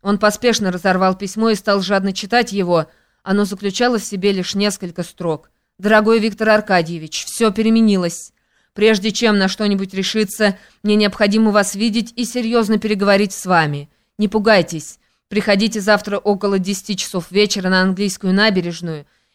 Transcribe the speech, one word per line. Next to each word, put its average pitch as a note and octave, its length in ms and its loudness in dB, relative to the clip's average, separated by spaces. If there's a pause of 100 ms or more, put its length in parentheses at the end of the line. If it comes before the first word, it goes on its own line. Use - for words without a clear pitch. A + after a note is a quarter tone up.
Он G3+ 160 0
поспешно G#3 540 0
разорвал F#3 440 0
письмо G#3 340 -2
и A3 60 2
стал G3+ 260 0
жадно F#3+ 320 0
читать A#3+ 380 0
его. F3 360 0 (340)
Оно G3+ 240 0
заключало G#3 540 -2
в - 60 -10
себе G3 260 -2
лишь F#3 240 -4
несколько G3 480 -4
строк. E3 480 -8 (260)
«Дорогой G#3+ 420 4
Виктор A3 300 -2
Аркадьевич, F3 760 0
все A3 260 -2
переменилось. A3 840 0 (400)
Прежде G#3+ 380 2
чем G#3+ 260 2
на F#3+ 100 2
что-нибудь G3 460 -2
решиться, G3+ 640 -2 (260)
мне G#3 120 2
необходимо G#3+ 560 2
вас G3+ 240 0
видеть A3+ 400 -2
и A#3+ 100 -4
серьезно A3+ 540 0
переговорить G3+ 540 0
с - 120 -12
вами. D3 440 0 (280)
Не G#3+ 100 0
пугайтесь. G3 720 0 (280)
Приходите G#3 520 0
завтра G3+ 380 0
около G3+ 420 0
десяти F#3+ 380 -6
часов - 340 -6
вечера G3 380 0
на F#3 120 4
Английскую F#3+ 520 0
набережную. F3 720 0 (300)